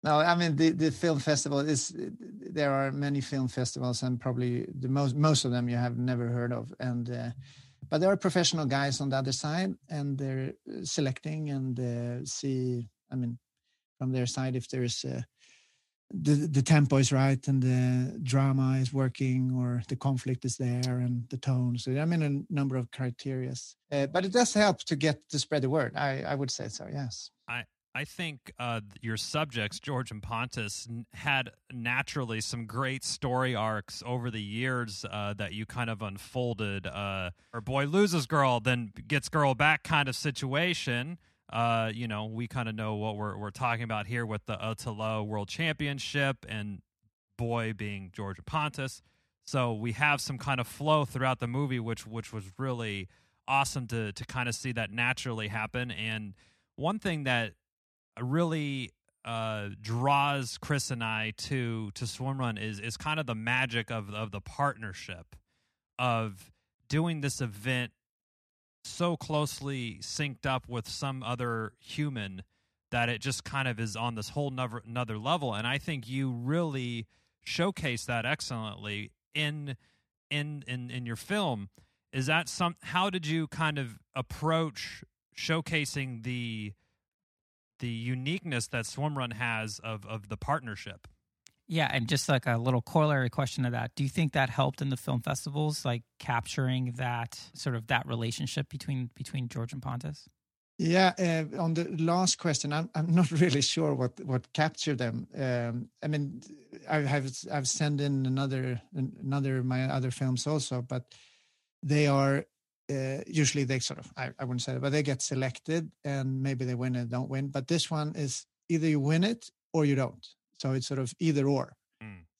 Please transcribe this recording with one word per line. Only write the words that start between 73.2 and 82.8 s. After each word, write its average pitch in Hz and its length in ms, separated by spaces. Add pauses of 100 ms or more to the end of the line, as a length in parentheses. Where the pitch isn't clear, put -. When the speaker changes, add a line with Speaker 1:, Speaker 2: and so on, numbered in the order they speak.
Speaker 2:
kind 135 240
of 113 120
is 110 160
on 117 200
this 107 140
whole 143 220
nover-, 123 360
another 113 300
level. 135 360
And 107 120
I 131 140
think 135 280
you 131 240
really 123 760 (360)
showcase 156 600
that 117 200
excellently 107 840 (220)
in, 147 420 (540)
in, 147 380
in, 123 240
in 123 140
your 117 100
film. 139 540 (440)
Is 131 140
that 156 200
some, 170 360